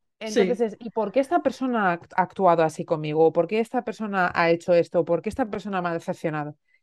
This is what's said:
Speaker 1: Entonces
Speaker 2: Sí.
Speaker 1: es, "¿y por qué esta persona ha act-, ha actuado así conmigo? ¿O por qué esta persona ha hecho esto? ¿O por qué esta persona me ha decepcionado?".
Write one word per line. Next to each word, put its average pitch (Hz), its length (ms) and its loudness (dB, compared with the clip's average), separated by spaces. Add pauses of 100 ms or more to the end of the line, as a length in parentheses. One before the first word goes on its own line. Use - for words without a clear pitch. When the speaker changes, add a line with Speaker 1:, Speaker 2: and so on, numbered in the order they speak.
(200)
Speaker 1:
Entonces 220 380 0
Speaker 2:
Sí. 233 80 -2
Speaker 1:
es, 196 140 -6
"¿y 233 100 -12
por 208 220 -4
qué 262 100 0
esta 320 200 0
persona 233 500 0
ha 170 80 -2
act-, - 160 -20
ha 185 80 4
actuado 170 400 4
así 156 220 -2
conmigo? 156 400 2
¿O 156 80 4
por 170 140 0
qué 214 120 -2
esta 233 240 -4
persona 196 500 -4
ha 170 160 2
hecho 170 240 2
esto? 170 280 2
¿O 156 40 -4
por 170 160 -2
qué 214 80 -8
esta 247 200 -4
persona 196 320 -6
me 175 80 -4
ha 165 40 -4
decepcionado?". 156 640 -6 (280)